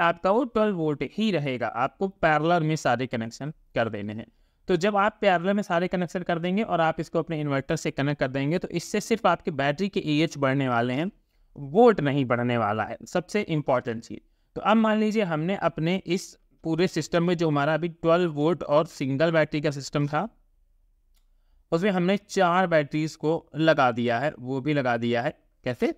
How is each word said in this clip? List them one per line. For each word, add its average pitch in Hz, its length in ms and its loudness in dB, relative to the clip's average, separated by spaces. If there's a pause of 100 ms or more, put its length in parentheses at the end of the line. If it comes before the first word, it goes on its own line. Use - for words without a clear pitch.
आपका 175 280 2
वो 240 140 2
ट्वेल्व 214 320 0
वोल्ट 151 360 -2
ही 220 180 0
रहेगा, 135 360 -2
आपको 135 440 -4
पैरेलल 160 520 2
में 156 140 0
सारे 127 300 0
कनेक्शन 120 460 -8 (220)
कर 117 140 0
देने 104 240 -8
हैं। 110 140 -12 (420)
तो 180 80 4
जब 202 200 0
आप 202 240 2
पैरेलल 190 340 2
में 202 80 -2
सारे 180 260 0
कनेक्शन 180 340 -4
कर 170 160 -2
देंगे 180 240 -2
और 175 180 -2
आप 160 200 0
इसको 165 180 -4
अपने 156 220 -4
इन्वर्टर 143 360 -2
से 156 140 -4
कनेक्ट 143 300 -2
कर 135 80 0
देंगे 139 300 -2
तो - 120 -10
इससे 196 300 -4
सिर्फ - 260 0
आपके 175 260 0
बैटरी 143 360 -2
के 190 180 -4
एएच 156 320 0
बढ़ने 135 300 0
वाले 120 260 0
हैं, 165 160 -2 (460)
वोल्ट 165 440 4
नहीं 143 240 2
बढ़ने 120 340 0
वाला 107 260 0
है, 107 120 -8 (100)
सबसे 185 360 -4
इंपॉर्टेंट 123 600 -2
चीज़। - 180 -14 (360)
तो - 60 -10
अब 208 140 4
मान 220 240 2
लीजिए 214 240 0
हमने 165 340 -2
अपने 165 380 -2 (120)
इस - 280 -6 (280)
पूरे 160 240 0
सिस्टम 170 340 -2
में 175 140 0
जो 165 120 0
हमारा 147 260 0
अभी 160 140 -2
ट्वेल्व 165 440 2
वोल्ट 147 300 0
और 151 260 2
सिंगल 139 440 -2
बैटरी 151 280 0
का 151 120 -2
सिस्टम 143 340 -4
था 156 220 -2 (1400)
उसमें 180 180 2
हमने 185 280 2
चार 185 480 2
बैटरीज 156 500 0
को 151 280 -2 (120)
लगा 147 360 4
दिया 117 260 0
है, 147 200 -2
वो 127 220 -6
भी 143 140 -2
लगा 123 220 0
दिया 117 260 0
है 156 160 -4 (280)
कैसे, 226 320 -2